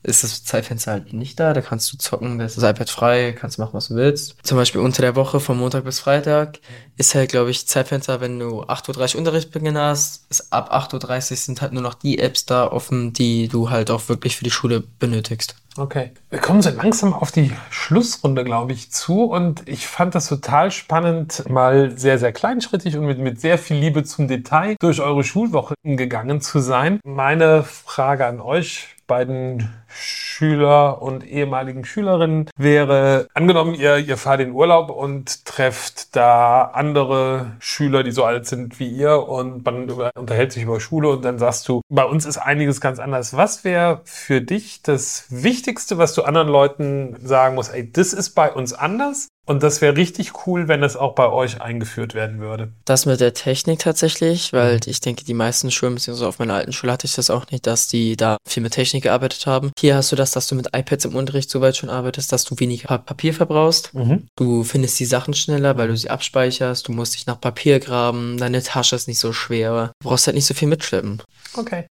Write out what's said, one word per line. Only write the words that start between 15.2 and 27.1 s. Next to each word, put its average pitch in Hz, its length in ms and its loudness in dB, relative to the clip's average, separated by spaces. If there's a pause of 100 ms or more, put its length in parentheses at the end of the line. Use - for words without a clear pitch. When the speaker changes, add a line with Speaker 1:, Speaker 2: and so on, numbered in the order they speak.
Speaker 2:
Okay. 135 360 -6 (180)
Wir - 80 -6
kommen 196 240 4
so 165 80 4
langsam 202 440 0
auf - 180 -4
die 143 180 4 (200)
Schlussrunde, 151 720 0
glaub 120 260 -2
ich, 120 220 -10
zu. 202 320 0
Und 175 420 -2
ich - 220 -10
fand 180 260 0
das 165 140 -2
total 147 420 2
spannend, 165 760 -2
mal 131 500 4
sehr, 131 220 4
sehr 117 120 2
kleinschrittig 202 640 -2
und 151 100 -2
mit, 135 120 0
mit 123 220 -4
sehr 165 180 4
viel 156 200 -2
Liebe 151 260 2
zum 143 240 -2
Detail 156 500 0
durch 170 220 2
eure 143 240 2
Schulwoche 180 580 -2
gegangen 127 600 -2
zu - 180 0
sein. 135 440 2
Meine 151 600 4